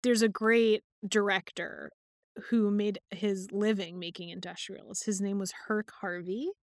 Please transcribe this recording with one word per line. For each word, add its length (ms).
there's 200
a 60
great 540
director 840
who 220
made 280
his 420
living 460
making 320
industrials. 720
His 180
name 180
was 140
Herk 220
Harvey. 500